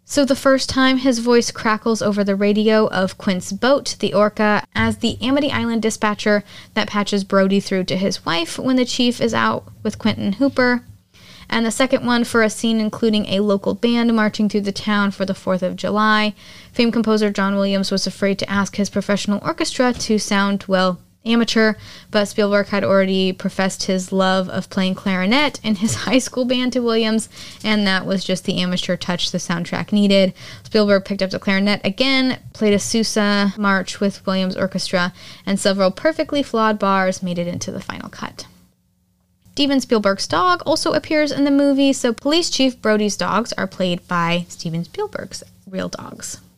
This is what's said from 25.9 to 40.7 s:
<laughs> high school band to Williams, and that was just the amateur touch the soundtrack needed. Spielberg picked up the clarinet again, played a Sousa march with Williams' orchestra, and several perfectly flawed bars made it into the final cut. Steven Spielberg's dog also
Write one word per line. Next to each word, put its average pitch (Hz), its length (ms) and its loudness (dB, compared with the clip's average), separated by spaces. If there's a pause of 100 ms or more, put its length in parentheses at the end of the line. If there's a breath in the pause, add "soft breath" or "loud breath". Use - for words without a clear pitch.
<laughs> - 100 -6
high 240 140 4
school 247 260 -4
band 254 280 0
to 247 80 0
Williams, 226 480 0 (340 loud breath)
and 214 240 2
that 190 180 0
was 185 180 -2
just 185 220 -4
the 175 160 -2
amateur 180 340 -2
touch - 360 -4
the 180 60 -4
soundtrack 175 540 -4
needed. 196 420 4 (300 loud breath)
Spielberg 202 400 2
picked 196 180 -4
up 190 100 -2
the 196 80 -4
clarinet 196 440 0
again, 262 560 0 (140)
played 214 200 2
a 202 60 4
Sousa 202 800 0
march 196 420 0
with 196 260 -2
Williams' 190 300 -2
orchestra, 180 580 -2 (320 loud breath)
and 190 140 0
several 190 320 2
perfectly 302 520 -2
flawed 220 360 0
bars 190 440 0
made 175 160 -4
it 170 80 -2
into 180 240 -6
the 190 100 -8
final - 280 -10
cut. - 360 -12 (1080)
Steven 277 260 2
Spielberg's 208 480 0
dog 359 380 2
also 311 260 0